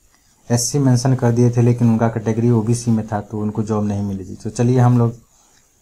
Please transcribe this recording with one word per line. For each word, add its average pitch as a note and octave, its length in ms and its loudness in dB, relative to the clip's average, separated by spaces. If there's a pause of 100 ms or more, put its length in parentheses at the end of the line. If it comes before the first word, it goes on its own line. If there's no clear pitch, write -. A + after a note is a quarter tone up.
(520)
एससी A#2+ 280 -2
mention C3 360 2
कर A#2+ 160 0
दिए A#2+ 200 2
थे, B2 100 0
लेकिन A#2+ 280 2
उनका A2+ 180 2
category A2+ 420 -2
ओबीसी A#2+ 420 0
में A2 160 0
था, G#2 140 -4
तो G#2+ 180 -8
उनको G#2+ 240 -4
job G#2 220 -2
नहीं G2+ 180 -2
मिली F#2+ 220 -6
थी। G2 100 -14
तो - 140 -10
चलिए B2 300 2
हम B2 180 4
लोग A#2 160 0 (680)